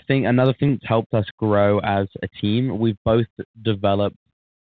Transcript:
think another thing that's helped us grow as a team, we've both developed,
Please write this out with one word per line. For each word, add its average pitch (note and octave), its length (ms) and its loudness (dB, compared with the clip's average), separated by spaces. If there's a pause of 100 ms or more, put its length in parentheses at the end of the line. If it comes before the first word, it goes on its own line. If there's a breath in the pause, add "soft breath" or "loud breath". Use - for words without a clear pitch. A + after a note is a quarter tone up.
think C3+ 180 0
another B2+ 260 2
thing C#3+ 200 0
that's A2+ 140 -6
helped A2+ 280 0
us A2 100 0 (140)
grow G2+ 400 2
as G2 280 -2 (160)
a F#2+ 60 -8 (100)
team, G#2+ 400 -2
we've A2+ 240 0
both A2+ 220 2 (380)
developed, G2+ 540 0 (440)